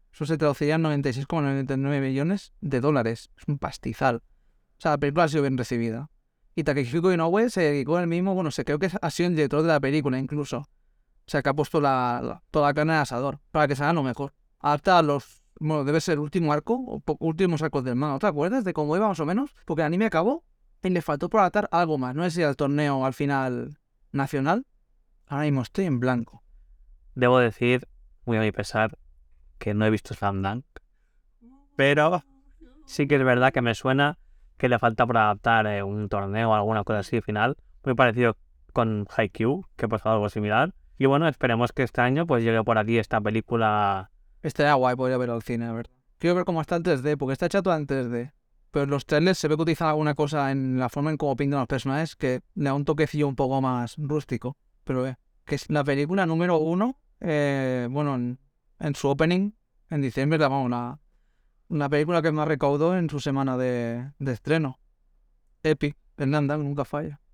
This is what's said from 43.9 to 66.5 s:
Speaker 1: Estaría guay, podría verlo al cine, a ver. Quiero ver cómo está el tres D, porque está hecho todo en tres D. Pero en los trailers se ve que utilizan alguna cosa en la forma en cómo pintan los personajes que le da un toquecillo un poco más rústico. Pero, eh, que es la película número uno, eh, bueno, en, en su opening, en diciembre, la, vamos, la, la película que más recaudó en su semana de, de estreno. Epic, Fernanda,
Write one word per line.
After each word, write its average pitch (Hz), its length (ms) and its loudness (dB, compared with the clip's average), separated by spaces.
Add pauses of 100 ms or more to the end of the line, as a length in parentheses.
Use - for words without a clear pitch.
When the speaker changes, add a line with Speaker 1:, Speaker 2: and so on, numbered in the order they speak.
Speaker 1:
Estaría 147 280 2
guay, 127 200 2
podría 127 240 -2
verlo 120 160 -2
al 113 80 -6
cine, 117 240 -6
a 117 60 -6
ver. 113 180 -8 (280)
Quiero 175 180 2
ver 180 80 -2
cómo 170 160 -2
está 160 160 -4
el 165 80 -4
tres 151 180 0
D, 147 140 0
porque 135 160 -4
está 151 140 -2
hecho 190 180 0
todo 180 100 2
en 156 100 -2
tres 135 240 -4
D. 120 240 -6 (380)
Pero 143 140 0
en 139 60 -4
los 143 140 -2
trailers 170 320 2
se 160 120 -2
ve 151 80 2
que 156 60 -2
utilizan 165 260 0
alguna 151 260 0
cosa 143 380 0
en 131 260 -2
la 127 100 0
forma 147 220 -2
en 156 60 -2
cómo 139 180 -2
pintan 139 240 0
los 127 80 -2
personajes 139 480 -2
que 127 280 -2 (120)
le 156 100 -2
da 139 100 0
un 143 100 -2
toquecillo 151 420 0
un 139 80 -2
poco 135 260 0
más 123 380 -2
rústico. 143 580 -4 (280)
Pero, 127 200 -2
eh, 131 120 -6 (280)
que 143 120 -4
es - 120 -8
la 147 140 2
película 147 440 0
número 165 320 2
uno, 170 380 0 (220)
eh, 135 720 0
bueno, 143 240 -2
en, 123 240 -4 (400)
en 147 160 -4
su - 140 -2
opening, 170 420 2 (400)
en 156 100 -2
diciembre, 139 380 0
la, 151 80 4
vamos, 135 240 0
la, 120 300 -6 (680)
la 143 200 -2
película 151 340 2
que 160 80 2
más 151 160 0
recaudó 147 500 2
en 170 140 0
su 147 80 -6
semana 135 380 -2
de, 123 640 -4
de 127 120 -4
estreno. 143 460 -2 (840)
Epic, 156 320 0 (200)
Fernanda, 143 400 0